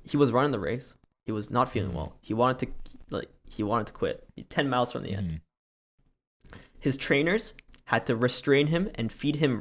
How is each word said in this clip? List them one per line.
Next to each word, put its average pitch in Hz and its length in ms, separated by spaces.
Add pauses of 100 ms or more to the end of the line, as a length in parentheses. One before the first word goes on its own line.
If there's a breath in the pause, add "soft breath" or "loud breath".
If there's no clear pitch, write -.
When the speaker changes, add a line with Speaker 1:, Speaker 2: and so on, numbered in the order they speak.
Speaker 1:
he - 120
was 143 160
running 131 180
the 120 100
race. 104 340 (320)
He 110 60
was 107 180
not 123 200
feeling 101 200
Speaker 2:
Mm-hmm. 82 80
Speaker 1:
well. - 240
He - 100
wanted 123 360
to, - 40 (380)
like, - 180 (200)
he - 140
wanted 107 260
to - 40
quit. - 320 (120)
He's - 120
ten 143 220
miles 123 220
from - 100
the 90 100
end. 98 140 (1200)
Speaker 2:
Mm-hmm. - 100 (220 loud breath)
Speaker 1:
His 131 160
trainers 165 560 (320)
had - 220
to 123 100
restrain 139 520
him 170 260
and 113 180
feed 147 240
him 135 240